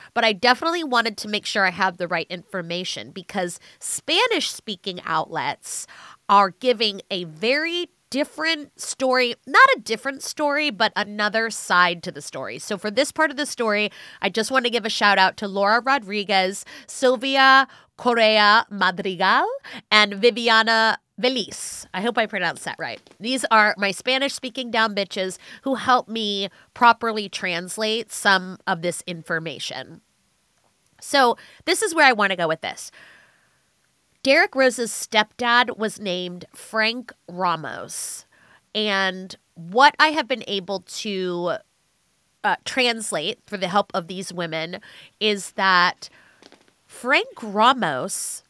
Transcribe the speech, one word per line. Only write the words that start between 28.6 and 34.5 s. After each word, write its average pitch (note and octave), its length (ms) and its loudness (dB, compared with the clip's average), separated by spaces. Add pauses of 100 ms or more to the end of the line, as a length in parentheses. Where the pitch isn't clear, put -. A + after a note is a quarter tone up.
of F3+ 140 -2
this F3 260 -4
information. D#3+ 920 -8 (1000)
So B3+ 380 4 (280)
this F4 160 0
is F4 140 -2
where D#4 100 6
I C4 80 8
wanna G3+ 220 0
go F3 140 0
with D#3+ 120 -2
this. - 300 -10 (1300)
Derek D#4 320 4